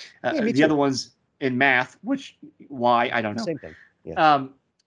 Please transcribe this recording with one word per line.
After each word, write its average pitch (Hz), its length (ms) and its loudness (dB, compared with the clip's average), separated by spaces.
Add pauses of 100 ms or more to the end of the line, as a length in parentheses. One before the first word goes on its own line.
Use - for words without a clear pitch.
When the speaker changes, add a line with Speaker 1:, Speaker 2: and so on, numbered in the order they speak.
(240)
Speaker 1:
uh, - 100 -2
Speaker 2:
Yeah, 285 60 -2
me 117 120 0
Speaker 1:
the 127 60 0
Speaker 2:
too. 151 60 6
Speaker 1:
other 156 120 2
one's 139 340 -2 (300)
in 131 160 -2
math, 127 460 2
which, 269 340 -8 (320)
why, 120 440 0
I 117 100 -2
don't 104 140 -6
know. 113 80 -6
Speaker 2:
Same 156 140 -6
thing. 80 160 -18 (300)
Yeah. - 100 -14 (200)
Speaker 1:
Um, 135 200 -4 (320)